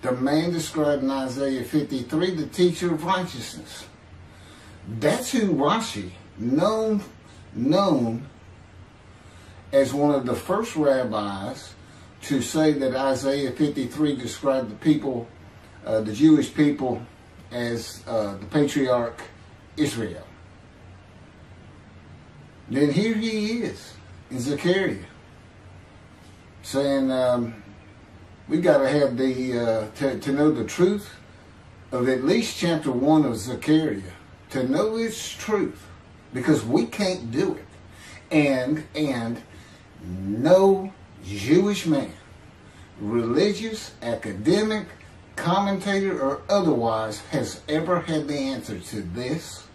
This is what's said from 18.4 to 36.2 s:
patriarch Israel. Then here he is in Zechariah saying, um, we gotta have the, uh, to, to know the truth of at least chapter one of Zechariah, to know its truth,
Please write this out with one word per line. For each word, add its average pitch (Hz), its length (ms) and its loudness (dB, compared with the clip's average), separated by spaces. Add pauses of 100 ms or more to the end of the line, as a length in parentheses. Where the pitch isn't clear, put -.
patriarch 127 760 0 (560)
Israel. 113 480 -4 (2500)
Then 139 220 2
here 214 240 2
he 220 480 -2
is - 320 -10 (360)
in 127 100 -8
Zechariah 143 680 -2 (1600)
saying, 135 460 0
um, 123 500 0 (840)
we 160 100 2
gotta 139 300 6
have 135 300 2
the, 127 400 0
uh, 110 280 0 (100)
to, 135 220 -2
to 135 140 -4
know 147 180 4
the 117 140 0
truth 202 460 0 (800)
of 127 160 0
at 131 160 0
least 196 320 2
chapter 160 340 0
one 143 360 4
of 117 100 -2
Zechariah, 123 800 0 (340)
to 127 180 -2
know 202 300 0
its 226 340 -6
truth, - 540 -4 (480)